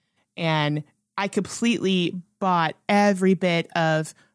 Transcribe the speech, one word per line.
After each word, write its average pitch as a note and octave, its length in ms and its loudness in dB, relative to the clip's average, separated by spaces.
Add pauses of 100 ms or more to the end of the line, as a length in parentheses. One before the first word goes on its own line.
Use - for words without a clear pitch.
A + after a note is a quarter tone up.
(360)
And D3+ 480 -2 (340)
I G3+ 120 -4
completely F#3+ 920 -2 (180)
bought F3 360 0 (140)
every G3 460 4
bit E3+ 420 0
of D#3+ 360 0 (220)